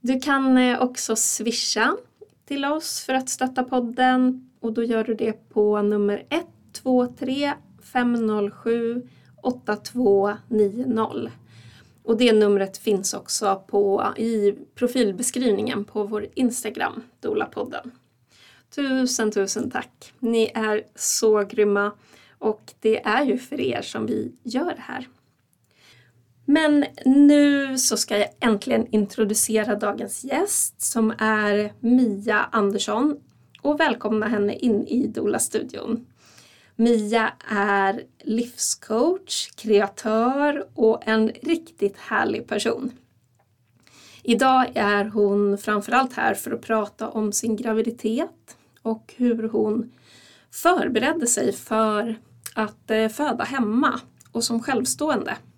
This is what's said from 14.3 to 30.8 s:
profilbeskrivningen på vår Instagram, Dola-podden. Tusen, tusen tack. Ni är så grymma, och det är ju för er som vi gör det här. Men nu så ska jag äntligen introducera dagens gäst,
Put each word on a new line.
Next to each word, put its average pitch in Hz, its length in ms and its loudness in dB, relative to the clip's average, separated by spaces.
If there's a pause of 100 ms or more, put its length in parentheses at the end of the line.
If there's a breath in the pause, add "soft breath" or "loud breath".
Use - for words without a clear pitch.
profilbeskrivningen 233 1080 -2
på 214 200 -6
vår 208 300 -6
Instagram, - 680 -2 (180)
Dola-podden. - 680 -6 (840 soft breath)
Tusen, 262 560 0
tusen 196 400 -2
tack. - 480 -12
Ni 226 360 2
är 214 280 0 (120)
så 214 500 2
grymma, 208 480 2 (460 soft breath)
och - 420 -4
det 220 240 2
är 233 200 2
ju 254 140 0
för 262 220 -8
er - 220 -4
som 220 240 -6
vi 226 260 -4 (100)
gör 339 320 -4
det - 60 -16
här. - 280 -12 (1400 soft breath)
Men 294 400 4 (200)
nu 285 720 6
så 233 180 0
ska 208 220 -2
jag 202 100 2 (120)
äntligen 226 460 0
introducera 214 880 0
dagens 208 480 -6
gäst, 294 580 -2